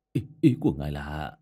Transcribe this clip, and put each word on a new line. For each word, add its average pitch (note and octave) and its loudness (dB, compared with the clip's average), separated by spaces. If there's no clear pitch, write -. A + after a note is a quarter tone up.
"Ý, A#2+ -2
ý C3 6
của G#2 2
ngài C#2+ -6
là?" D2 -8